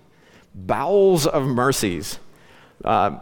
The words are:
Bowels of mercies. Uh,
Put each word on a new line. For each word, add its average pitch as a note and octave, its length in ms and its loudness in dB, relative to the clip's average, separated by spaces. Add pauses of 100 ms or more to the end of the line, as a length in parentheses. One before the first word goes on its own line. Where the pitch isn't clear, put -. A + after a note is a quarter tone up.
(540)
Bowels D3+ 720 2
of D3+ 160 0
mercies. A#2+ 760 -2 (680)
Uh, G2+ 360 0